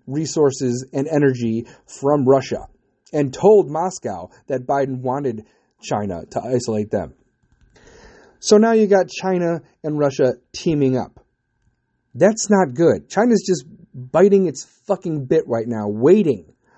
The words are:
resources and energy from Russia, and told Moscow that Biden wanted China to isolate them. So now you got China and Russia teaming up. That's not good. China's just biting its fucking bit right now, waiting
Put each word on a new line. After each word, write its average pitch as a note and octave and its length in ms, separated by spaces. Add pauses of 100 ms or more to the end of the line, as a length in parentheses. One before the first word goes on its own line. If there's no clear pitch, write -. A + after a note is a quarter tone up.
resources C3 840
and C#3+ 160
energy B2 580 (340)
from C#3+ 240
Russia, - 440 (440)
and C#3+ 220
told G3 340
Moscow C#3+ 640 (160)
that B2+ 220
Biden C#3 320
wanted B2+ 460 (360)
China G2+ 440
to - 180
isolate A2+ 480
them. F2 220 (1200)
So - 180
now A3+ 180
you A3 120
got F#3+ 220
China F3 540 (200)
and D3+ 160
Russia C3+ 360 (180)
teaming C#3+ 440
up. - 220 (960)
That's G3 340
not F#3 260
good. B2+ 340
China's A3 360
just E3 200 (280)
biting F#3 540
its D3 180 (220)
fucking E3 400
bit D#3+ 220
right A2+ 180
now, A2 220
waiting B2+ 640 (240)